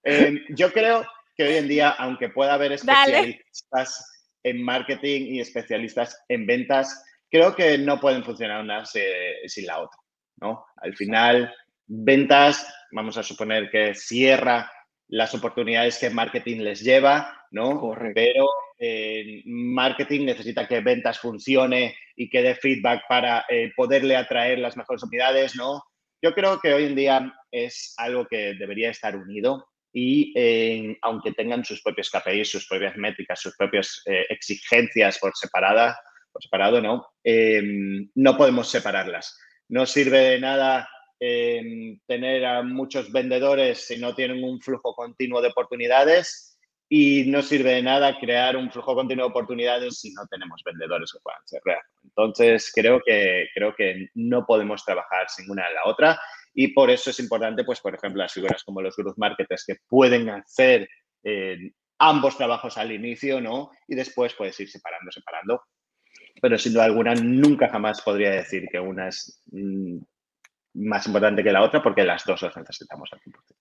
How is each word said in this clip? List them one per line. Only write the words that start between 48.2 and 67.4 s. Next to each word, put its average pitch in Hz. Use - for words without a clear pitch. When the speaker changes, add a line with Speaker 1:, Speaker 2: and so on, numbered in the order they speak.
Speaker 1:
crear 127
un 127
flujo 123
continuo 127
de 120
oportunidades 120
si 101
no 98
tenemos 90
vendedores 82
que -
puedan 76
cerrar. 85
Entonces, 110
creo 117
que, 98
creo 104
que 95
no 120
podemos 107
trabajar 92
sin 95
una 95
en 82
la 80
otra 156
y 131
por 131
eso 123
es -
importante, 113
pues, 120
por 95
ejemplo, 98
las 87
figuras 92
como 95
los 95
growth 98
marketers 104
que 95
pueden 123
hacer, 107
eh, 95
ambos 147
trabajos 120
al 113
inicio, 120
¿no? 123
Y 139
después 123
puedes 98
ir 98
separando, 90
separando. 87
Pero 117
sin 117
duda 113
alguna, 113
nunca 127